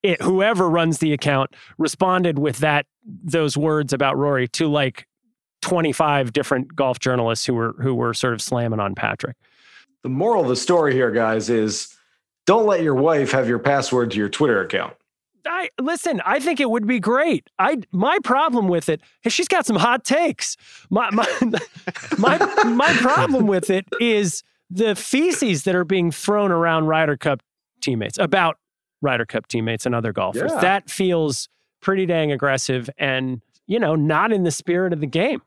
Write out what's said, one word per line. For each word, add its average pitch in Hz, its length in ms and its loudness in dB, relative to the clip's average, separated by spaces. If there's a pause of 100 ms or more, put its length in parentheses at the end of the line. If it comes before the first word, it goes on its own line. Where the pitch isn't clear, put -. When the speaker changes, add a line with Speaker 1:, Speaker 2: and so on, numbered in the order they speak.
Speaker 1:
it, 180 180 0
whoever 185 480 2
runs 165 300 2
the 156 120 2
account 139 440 0 (220)
responded 175 640 0
with 135 200 -2
that, 147 260 2 (180)
those 156 540 -2
words 151 340 0
about 139 240 2
Rory 135 340 0
to, - 180 -2
like, 143 400 -2 (540)
twenty-five 147 720 0
different 135 440 -2
golf 127 240 0
journalists 117 480 0
who 127 80 0
were, 113 260 -2
who 127 140 0
were 117 180 -2
sort 123 200 0
of 110 80 -6
slamming 117 380 -2
on 101 160 -2
Patrick. 110 400 -4 (680)
Speaker 2:
The 156 60 -6
moral 180 340 0
of 127 60 0
the 123 60 2
story 151 380 2
here, 127 180 2
guys, 110 380 0
is 110 460 -2 (500)
don't 214 220 4
let 180 160 2
your 151 100 2
wife 143 380 2
have 131 180 2
your 120 100 0
password 123 520 0
to 104 60 -4
your 104 120 0
Twitter 113 320 2
account. 90 320 -4 (540)
Speaker 1:
I, 349 220 -6 (120)
listen, 311 440 -2
I 233 140 0
think 277 200 -2
it 269 100 0
would 226 160 0
be 240 140 0
great. 247 580 0
I, 254 220 0 (120)
my 262 320 2
problem 247 440 0
with 175 220 0
it, 156 120 -2 (200)
hey, 233 80 -2
she's - 180 -2
got 349 180 0
some 214 120 0
hot 240 260 2
takes. - 540 -2 (320)
My, 214 200 0
my, 214 160 2 (160)
<laughs> - 760 -4
my, 262 200 4 (280)
my 240 320 2
problem 262 500 2
with 185 220 0
it 190 160 0 (140)
is 214 440 0 (260)
the 208 260 0
feces 269 680 0
that 190 100 0
are 180 120 0
being 170 260 0
thrown 208 400 0
around 165 360 2
Ryder 160 300 2
Cup 139 240 -2 (400)
teammates, 147 360 -4
about 180 420 2 (420)
Ryder 123 240 0
Cup - 220 -6
teammates 113 380 -2
and 120 100 0
other 113 160 -2
golfers. 101 420 -2
Speaker 2:
Yeah. - 60 -2
Speaker 1:
That 190 300 0
feels 165 580 -2 (340)
pretty 190 240 0
dang 165 260 0
aggressive 131 680 -2
and, 131 440 -4 (260)
you 214 120 -2
know, 160 160 2
not 156 380 2
in 196 100 0
the 170 80 0
spirit 180 400 -2
of 160 80 -4
the 151 80 -4
game. 190 400 -2